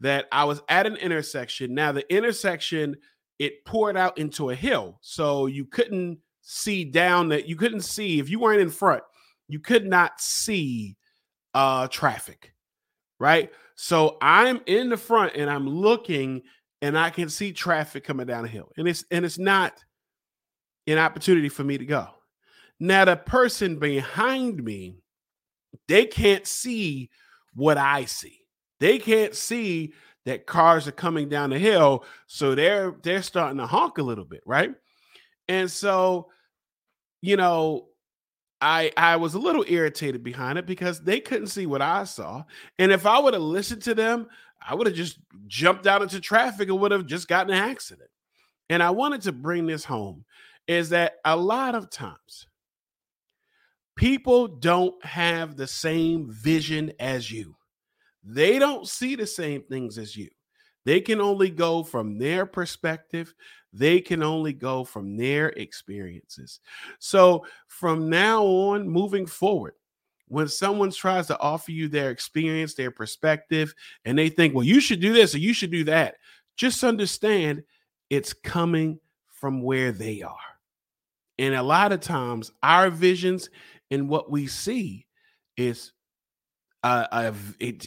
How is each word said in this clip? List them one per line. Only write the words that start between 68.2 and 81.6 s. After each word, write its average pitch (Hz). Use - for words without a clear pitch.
on, 196
moving 190
forward, 165
when 151
someone 196
tries 185
to 147
offer 156
you 160
their 143
experience, 156
their 127
perspective, 156
and 123
they 160
think, 160
"Well, 127
you 220
should 202
do 202
this 208
or 143
you 190
should 190
do 165
that," 156
just 247
understand 202
it's 139
coming 160
from 135
where 131
they 104
are. -
And 139
a 127